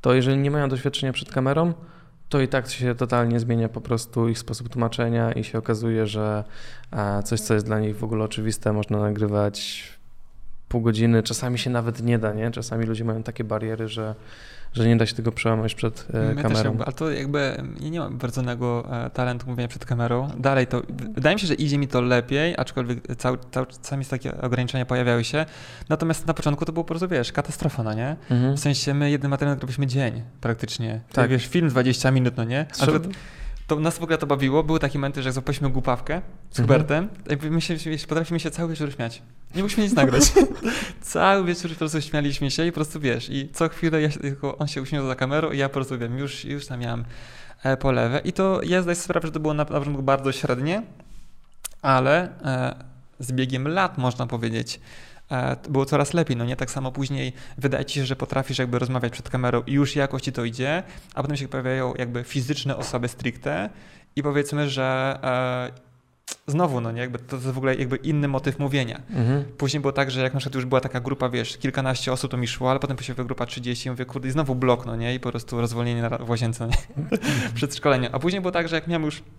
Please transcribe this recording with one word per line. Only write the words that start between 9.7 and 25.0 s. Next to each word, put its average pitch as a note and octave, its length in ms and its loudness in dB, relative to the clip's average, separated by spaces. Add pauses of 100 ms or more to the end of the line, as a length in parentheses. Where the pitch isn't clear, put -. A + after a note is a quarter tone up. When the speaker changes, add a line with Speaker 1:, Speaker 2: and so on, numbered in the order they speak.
Speaker 1:
pół A#2+ 120 2
godziny, A2+ 420 6
czasami B2 360 -2
się B2 120 -2
nawet A#2 320 0
nie A#2+ 160 4
da, G#2+ 140 0
nie? A2 180 0
Czasami A2+ 360 -2
ludzie A2 180 -2
mają A2+ 180 -2
takie A2+ 220 -6
bariery, A2 440 -2
że, A2 260 -4 (580)
że A2+ 160 4
nie A#2 80 8
da A2+ 100 6
się - 80 -2
tego A#2 180 -2
przełamać A2+ 420 0
przed, - 400 -4
e, A2+ 40 2 (100)
Speaker 2:
My - 60 2
też C#3 80 -2
Speaker 1:
kamerą. A2 280 4
Speaker 2:
jakby, G#2+ 140 -2
ale C3+ 80 -4
to D#3+ 180 -2
jakby, C#3 460 0 (240)
ja C#3+ 80 -6
nie E3 120 -4
mam B2 180 -6
wrodzonego, A#2+ 720 -2 (180)
e, B2 40 -6
talentu B2 400 -2
mówienia A#2+ 180 -2
przed - 160 -10
kamerą. A#2+ 440 2 (100)
Dalej C3+ 280 4
to, B2 140 0
w-, - 340 -8
wydaje C#3+ 220 4
mi G#3+ 40 0
się, G3+ 60 0
że D3+ 80 4
idzie C#3+ 240 2
mi C#3 100 2
to B2+ 120 2
lepiej, B2 580 2
aczkolwiek B2 580 -4
cały, B2+ 220 0 (120)
cały, C3 160 -2
czasami - 380 -6
takie - 360 -4
ograniczenia B2+ 460 0
pojawiały A#2+ 380 2